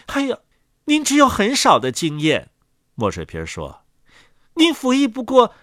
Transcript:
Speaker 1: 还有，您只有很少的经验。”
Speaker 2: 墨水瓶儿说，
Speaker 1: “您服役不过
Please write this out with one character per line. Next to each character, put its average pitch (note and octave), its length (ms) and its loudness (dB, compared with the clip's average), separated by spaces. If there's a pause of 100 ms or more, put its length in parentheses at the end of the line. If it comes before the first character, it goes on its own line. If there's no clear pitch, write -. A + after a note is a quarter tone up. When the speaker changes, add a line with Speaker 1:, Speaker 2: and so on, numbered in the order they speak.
Speaker 1:
还 - 140 -6
有， C4+ 220 -4 (420)
您 D4+ 180 0
只 C#4 140 0
有 C#4+ 120 6
很 A3+ 280 0
少 F3 220 4
的 B2+ 120 -2
经 D3+ 300 -6
验。” D3 300 -2 (440)
Speaker 2:
墨 G#2 160 -2
水 E2 140 -8
瓶 D#2+ 160 -12
儿 D#2+ 60 -8
说， C#2+ 380 -14 (680)
Speaker 1:
“您 E4 180 2
服 B3+ 220 -2
役 C#4 140 2
不 A#3+ 160 -8
过 B3 380 2